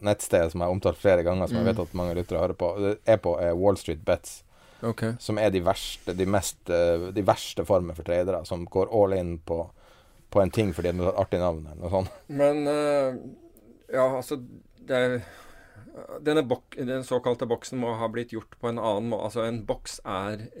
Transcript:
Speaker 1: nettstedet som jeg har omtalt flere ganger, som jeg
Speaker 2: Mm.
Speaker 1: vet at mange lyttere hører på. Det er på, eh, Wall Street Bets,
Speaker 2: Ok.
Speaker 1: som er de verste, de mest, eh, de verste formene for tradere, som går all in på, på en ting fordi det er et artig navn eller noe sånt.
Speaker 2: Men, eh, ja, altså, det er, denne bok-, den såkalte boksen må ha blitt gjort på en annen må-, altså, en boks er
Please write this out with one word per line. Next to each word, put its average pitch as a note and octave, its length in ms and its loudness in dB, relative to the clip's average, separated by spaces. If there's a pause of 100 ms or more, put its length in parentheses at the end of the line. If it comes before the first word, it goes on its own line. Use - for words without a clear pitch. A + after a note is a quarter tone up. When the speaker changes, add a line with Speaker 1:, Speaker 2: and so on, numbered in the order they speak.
Speaker 1:
nettstedet G2 480 2
som F2 100 -4
jeg F2 60 0
har F#2 80 2
omtalt F#2 220 0
flere F2+ 260 4
ganger, F2+ 240 0
som A#2 100 -2
jeg A2+ 80 2
Speaker 2:
Mm. A2+ 100 2
Speaker 1:
vet A2 120 -4
at - 60 -18
mange F2+ 220 -2
lyttere F2 240 -2
hører F2+ 160 0
på. F2 240 -2
Det G2+ 280 0
er A2 100 8
på, F2 240 0
eh, E2+ 120 2
Wall F#2+ 240 4
Street D#2 280 -6
Bets, - 380 -2 (400)
Speaker 2:
Ok. A2+ 360 -2
Speaker 1:
som G#2+ 180 -4
er G#2+ 120 4
de F#2 120 2
verste, - 540 -2
de F#2 100 2
mest, F#2+ 320 0 (120)
eh, F2 420 4
de G2+ 120 -2
verste G2+ 420 0
formene F2 300 2
for E2+ 80 -10
tradere, F2 420 0
som F2 220 -6
går F#2 260 2
all G2+ 200 6
in F2 260 -2
på, E2 300 -6 (600)
på G#2 100 6
en F#2+ 100 4
ting G#2 220 0
fordi F2 180 0
det F2 100 -2
er F2+ 80 4
et - 60 0
artig F#2+ 240 0
navn E2 260 -2
eller D#2 160 -14
noe F2+ 80 -6
sånt. F#2+ 200 0 (180)
Speaker 2:
Men, D3 400 2
eh, C#3+ 460 2 (800)
ja, C3 240 4
altså, B2+ 260 -6 (420)
det C3+ 100 -6
er, B2+ 280 2 (960)
denne D3+ 240 2
bok-, - 300 -4
den B2+ 280 -4
såkalte B2 440 0
boksen A#2 320 -4
må A#2 180 -2
ha A2+ 120 -2
blitt A#2+ 220 -6
gjort - 300 -12
på A#2+ 60 -2
en A#2 120 -2
annen A2 300 0
må-, G#2+ 140 -2
altså, A2+ 240 -2
en A#2 180 -4
boks - 380 -6
er G#2 460 -6 (120)